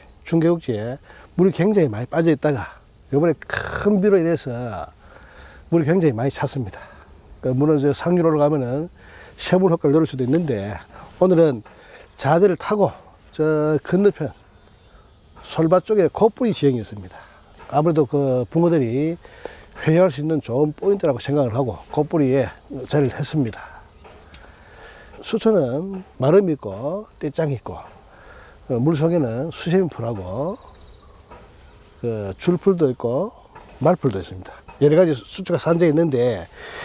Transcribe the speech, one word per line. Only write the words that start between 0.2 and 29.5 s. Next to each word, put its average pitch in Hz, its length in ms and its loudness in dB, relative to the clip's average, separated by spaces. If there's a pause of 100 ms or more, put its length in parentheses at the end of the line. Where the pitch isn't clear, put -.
중계곡지에 156 720 0 (380)
물이 180 180 4
굉장히 190 360 2
많이 113 180 -6
빠져 165 240 0
있다가 139 360 0 (460)
요번에 151 260 2
큰 - 640 -2
비로 196 160 4
인해서 123 680 -2 (840)
물이 165 160 2
굉장히 160 300 2
많이 120 160 -2
찼습니다. 131 500 -6 (600)
그 131 60 -4
물은 143 300 2
이제 139 140 2
상류로 165 460 2
가면은 147 500 0 (480)
샘물 185 360 2
효과를 160 200 2
누릴 160 140 4
수도 131 180 -4
있는데 120 500 -2 (460)
오늘은 165 420 4 (520)
자대를 175 420 2
타고 196 340 0 (420)
저 156 500 0
건너편 180 500 0 (1120)
솔밭 165 400 2
쪽에 202 240 2
콧불이 220 460 0
지형이 135 240 2
있습니다. 101 380 -12 (520)
아무래도 151 380 2
그 131 440 0
붕어들이 160 680 0 (680)
회유할 170 280 4
수 131 100 -10
있는 156 200 -2
좋은 147 320 -2
포인트라고 180 460 0
생각을 135 360 -2
하고 123 240 -2 (120)
콧불이에 139 580 0 (400)
자리를 139 300 0
했습니다. 143 420 -4 (1600)
수초는 190 840 0 (140)
마름이 170 360 4
있고 135 520 -8 (140)
떼짱이 151 340 -2
있고, 98 200 -10
어, - 1000 -14
물속에는 147 800 0